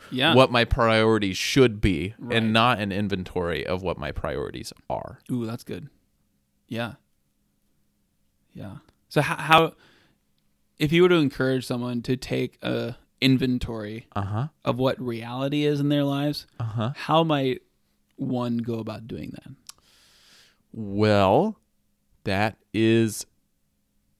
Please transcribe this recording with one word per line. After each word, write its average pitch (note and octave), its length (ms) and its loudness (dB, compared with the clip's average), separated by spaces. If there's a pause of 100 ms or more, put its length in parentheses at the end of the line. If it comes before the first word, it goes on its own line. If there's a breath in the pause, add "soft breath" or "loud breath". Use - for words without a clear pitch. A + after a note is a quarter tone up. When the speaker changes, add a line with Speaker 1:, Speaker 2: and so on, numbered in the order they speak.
(120)
Speaker 1:
Yeah. C3 240 2
Speaker 2:
what B2+ 160 6
my A#2 140 4
priorities A2 720 2
should A#2+ 420 4
be F#2+ 400 0
Speaker 1:
Right. A#2+ 180 -4
Speaker 2:
and A2+ 140 2
not A2+ 280 4
an G#2 120 -4
inventory F#2 720 -4
of F#2 160 -4
what F2 160 -4
my C#2 140 -6
priorities C2 640 -6 (160)
are. - 300 -8 (120)
Speaker 1:
Ooh, A#2+ 140 -4
that's A2+ 180 -10
good. B2+ 240 -12 (800)
Yeah. A2 280 -8 (1600)
Yeah. - 240 -16 (300)
So D3+ 140 0
how, D#3 160 -4
how, D#3+ 360 4 (1040 soft breath)
if D3 140 0
you E3+ 120 6
were F3+ 60 8
to F3+ 60 6
encourage C3 500 0
someone B2 380 -6
to B2+ 140 -2
take B2+ 440 -6
a A#2 360 -6 (240)
inventory B2 920 0
Speaker 2:
Uh-huh. G#2 360 -4 (160)
Speaker 1:
of B2 120 -2
what B2+ 240 -2
reality B2+ 640 -4
is D3 160 0
in C#3+ 80 0
their D3 160 2
lives, C#3+ 420 -4 (140)
Speaker 2:
Uh-huh. A2+ 360 -4
Speaker 1:
how D#3+ 280 2
might C#3 380 0 (560)
one B2 400 -4
go A#2 180 -4
about A2 320 -10
doing - 240 -10
that? - 200 -18 (1200 soft breath)
Speaker 2:
Well, G#2+ 880 2 (640)
that G#2 340 -2 (160)
is A2+ 520 2 (960)